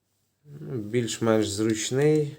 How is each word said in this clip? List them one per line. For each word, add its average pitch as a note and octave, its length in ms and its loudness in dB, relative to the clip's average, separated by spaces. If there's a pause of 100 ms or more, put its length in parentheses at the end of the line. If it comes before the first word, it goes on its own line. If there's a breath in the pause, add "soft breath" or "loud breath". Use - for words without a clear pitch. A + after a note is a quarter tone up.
(460)
Ну, D3 320 -10
більш-менш A2 720 0
зручний C3 880 0